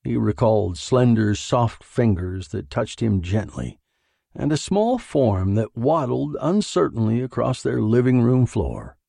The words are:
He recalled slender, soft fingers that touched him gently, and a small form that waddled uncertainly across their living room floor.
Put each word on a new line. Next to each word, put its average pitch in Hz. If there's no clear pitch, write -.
He 120
recalled 107
slender, 113
soft -
fingers 92
that -
touched -
him 101
gently, 87
and 147
a 147
small 220
form 101
that 110
waddled 139
uncertainly 135
across 127
their 123
living 123
room 123
floor. 64